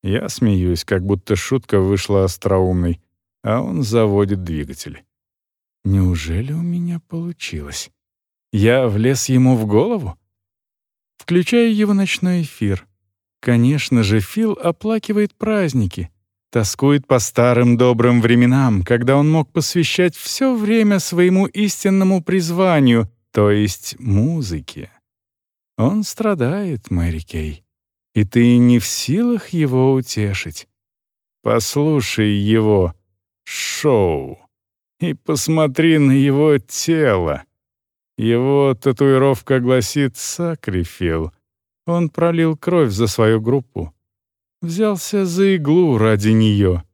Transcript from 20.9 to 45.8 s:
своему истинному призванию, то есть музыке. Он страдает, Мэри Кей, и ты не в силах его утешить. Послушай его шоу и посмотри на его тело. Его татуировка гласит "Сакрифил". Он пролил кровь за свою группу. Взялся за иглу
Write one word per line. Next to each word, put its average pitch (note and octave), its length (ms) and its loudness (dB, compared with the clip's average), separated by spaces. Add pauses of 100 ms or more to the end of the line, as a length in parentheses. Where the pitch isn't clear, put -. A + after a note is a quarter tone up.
своему F#3 480 2
истинному F#3+ 760 0
призванию, E3 880 2 (200)
то G#2 200 2
есть G#2 480 -2
музыке. G#2 880 -4 (920)
Он G3+ 220 0
страдает, F#3 880 -4
Мэри E2+ 300 -2
Кей, D#2 420 -10 (500)
и G#2+ 100 0
ты A#2+ 340 4
не A#2+ 200 6
в A2+ 80 -2
силах A3+ 640 -4
его C3+ 440 0
утешить. G#2 720 -6 (760)
Послушай A2+ 920 -2
его G2+ 600 0 (500)
шоу E2+ 960 -4 (600)
и D#3+ 160 -4
посмотри D#3+ 840 0
на C#3 140 4
его C#3 480 2
тело. G2 840 -2 (680)
Его B2+ 640 0
татуировка C3+ 800 2
гласит B2+ 580 0
"Сакрифил". F2+ 1120 -6 (560)
Он E3+ 220 -2
пролил E3 460 0
кровь D#3+ 360 0
за G#2+ 160 0
свою A2 340 2
группу. A2+ 500 -4 (680)
Взялся G3 640 -2
за F#3+ 300 2
иглу D#3 420 2